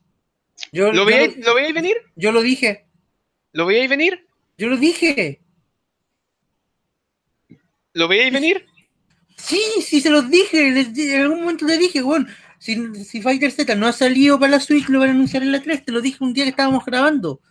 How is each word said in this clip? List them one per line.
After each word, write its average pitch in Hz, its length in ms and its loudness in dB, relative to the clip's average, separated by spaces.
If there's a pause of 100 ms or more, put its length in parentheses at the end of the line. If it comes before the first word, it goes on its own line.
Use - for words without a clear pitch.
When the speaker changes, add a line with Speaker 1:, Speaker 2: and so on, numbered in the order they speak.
(720)
Speaker 1:
Yo, 185 160 0
Speaker 2:
¿Lo - 60 0
Speaker 1:
yo 196 120 4
Speaker 2:
veíais, 254 320 2
Speaker 1:
lo, 233 100 -6
Speaker 2:
lo 233 80 4
veíais 294 180 -2
venir? 349 240 -2 (180)
Speaker 1:
yo 196 160 -2
lo 226 100 2
dije. 233 440 -2 (680)
Speaker 2:
¿Lo 165 120 -2
veíais 233 240 0
venir? 320 380 -2 (300)
Speaker 1:
Yo 208 100 -6
lo 254 100 -2
dije. 285 640 -2 (2500)
Speaker 2:
¿Lo 165 140 -2
veíais 226 260 2
venir? 320 320 -2 (720)
Speaker 1:
Sí, 359 240 -4 (200)
sí, 294 200 0
se 320 80 0
los 294 200 2
dije. 320 420 4
Les 254 220 0
di-, 285 200 -4
en 269 80 0
algún 311 200 0
momento 330 240 -4
les 320 140 0
dije, 349 240 0
"Weón, 285 240 0 (300)
si, 220 480 -8
si 226 160 -12
Fighter 269 300 0
Z 262 240 -2
no 208 120 0
ha 240 60 0
salido 269 460 4
para 269 120 2
la 285 80 4
Switch, 285 300 0
lo 269 100 4
van 262 100 4
a - 40 0
anunciar 262 300 0
en 269 80 0
la 277 100 -2
tres". 294 240 -6
Te 254 80 -8
lo 233 80 -2
dije 269 220 -4
un 254 100 -2
día 262 100 -2
que 269 60 0
estábamos 269 340 0
grabando. 254 560 -2 (120)